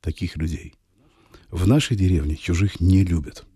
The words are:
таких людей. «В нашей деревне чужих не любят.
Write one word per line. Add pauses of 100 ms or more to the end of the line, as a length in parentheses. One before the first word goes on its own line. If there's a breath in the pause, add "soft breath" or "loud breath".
таких
людей. (760 soft breath)
«В
нашей
деревне
чужих
не
любят. (120)